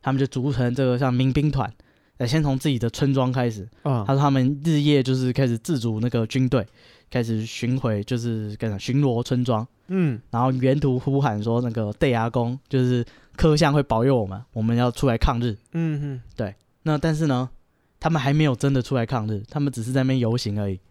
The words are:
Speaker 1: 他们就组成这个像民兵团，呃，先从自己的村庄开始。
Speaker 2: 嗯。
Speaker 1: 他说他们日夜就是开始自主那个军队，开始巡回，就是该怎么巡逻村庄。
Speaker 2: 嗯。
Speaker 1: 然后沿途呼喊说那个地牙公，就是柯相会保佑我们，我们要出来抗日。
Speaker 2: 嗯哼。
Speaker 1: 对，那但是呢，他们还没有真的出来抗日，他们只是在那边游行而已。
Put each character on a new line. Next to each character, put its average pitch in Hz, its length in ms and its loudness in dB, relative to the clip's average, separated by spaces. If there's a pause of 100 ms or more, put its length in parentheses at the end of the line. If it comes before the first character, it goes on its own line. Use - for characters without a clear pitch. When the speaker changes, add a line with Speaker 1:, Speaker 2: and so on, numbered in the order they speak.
Speaker 1:
他 131 100 -4
们 135 80 0
就 135 80 2
组 131 240 -2
成 123 240 0
这 135 100 0
个 123 140 0
像 131 140 0
民 131 180 2
兵 147 180 2
团， 131 220 -2 (460)
呃， 123 100 -2
先 151 160 2
从 135 160 0
自 - 80 -2
己 135 100 2
的 117 120 0
村 139 240 0
庄 131 180 2
开 123 180 0
始。 110 180 -10 (160)
Speaker 2:
嗯。 123 220 0
Speaker 1:
他 135 80 0
说 139 80 4
他 143 80 4
们 135 340 2
日 156 180 2
夜 143 200 4
就 131 140 0
是 127 180 0
开 135 140 2
始 117 100 0
自 147 220 -4
主 110 200 -2
那 120 100 0
个 117 180 0
军 131 200 0
队， 117 180 0 (440)
开 123 140 -2
始 113 220 -2
巡 120 320 -4
回， 107 260 -2
就 123 140 -4
是 110 400 -6
该 117 100 -6
怎 104 60 -4
么 98 60 -8
巡 131 220 -2
逻 123 220 0
村 127 200 -2
庄。 120 240 -2 (200)
Speaker 2:
嗯。 170 340 -2 (100)
Speaker 1:
然 117 100 0
后 131 120 2
沿 131 260 2
途 135 180 0
呼 135 220 0
喊 113 240 0
说 117 180 0
那 123 100 -2
个 110 220 -4
地 147 160 2
牙 117 200 0
公， 120 280 -2 (120)
就 135 100 0
是 123 240 2 (320)
柯 156 220 4
相 147 160 4
会 147 100 4
保 113 220 0
佑 135 100 4
我 110 100 0
们， 95 160 -8 (120)
我 113 80 -4
们 117 160 2
要 123 120 2
出 135 180 0
来 113 100 2
抗 120 240 2
日。 117 160 -2 (160)
Speaker 2:
嗯 160 260 -2
哼。 139 220 -8 (160)
Speaker 1:
对， 98 180 -4 (280)
那 156 140 0
但 160 160 0
是 156 140 0
呢， 127 220 0 (500)
他 156 100 -2
们 160 120 0
还 139 100 0
没 151 140 4
有 131 100 2
真 139 160 0
的 131 100 2
出 135 140 -4
来 117 100 0
抗 110 220 -2
日， 107 220 -4
他 151 100 -8
们 143 120 0
只 117 120 -8
是 123 80 -6
在 131 120 0
那 131 40 0
边 131 120 2
游 117 180 0
行 104 240 -4
而 101 100 -2
已。 92 80 -6 (100)